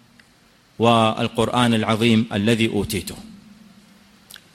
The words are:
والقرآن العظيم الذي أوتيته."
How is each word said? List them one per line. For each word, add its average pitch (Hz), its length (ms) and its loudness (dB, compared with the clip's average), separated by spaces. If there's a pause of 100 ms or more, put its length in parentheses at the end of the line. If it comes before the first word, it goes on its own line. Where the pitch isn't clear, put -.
(800)
والقرآن 117 960 2
العظيم 110 580 2
الذي 110 360 0
أوتيته." 98 480 -6 (1400)